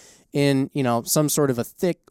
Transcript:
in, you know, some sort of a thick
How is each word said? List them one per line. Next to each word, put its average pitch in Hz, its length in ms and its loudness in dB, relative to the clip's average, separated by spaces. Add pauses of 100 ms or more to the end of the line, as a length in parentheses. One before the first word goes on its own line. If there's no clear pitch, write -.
(340)
in, 139 400 2
you 143 100 -2
know, 120 200 0
some 151 260 0
sort 143 200 0
of 120 80 0
a 120 60 -4
thick - 360 -4 (120)